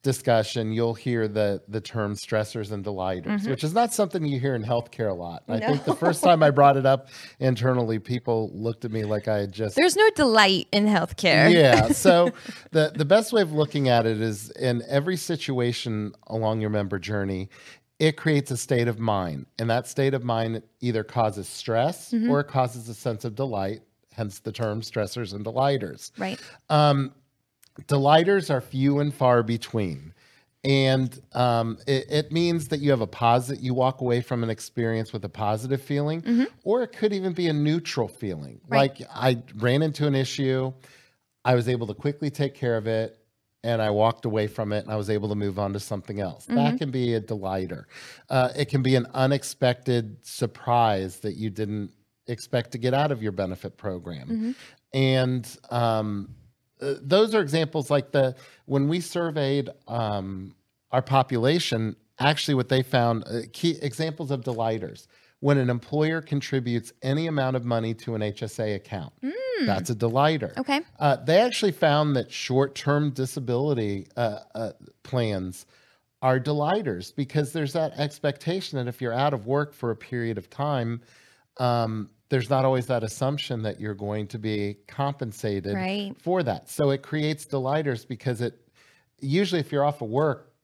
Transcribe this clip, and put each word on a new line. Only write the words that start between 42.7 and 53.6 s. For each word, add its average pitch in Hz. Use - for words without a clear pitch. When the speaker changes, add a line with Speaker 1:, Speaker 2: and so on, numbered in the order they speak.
Speaker 1:
of 107
it, 113
and 117
I 107
walked 107
away 107
from 104
it, 104
and -
I 107
was 104
able 104
to 104
move 101
on 101
to 101
something 101
else. 92
That 233
Speaker 2:
Mm-hmm. -
Speaker 1:
can 147
be 123
a 110
delighters. 95
Uh, 127
it 143
can 135
be 131
an 120
unexpected 127
surprise 110
that 104
you 110
didn't 104
expect 120
to -
get 123
out 143
of 113
your 107
benefit 92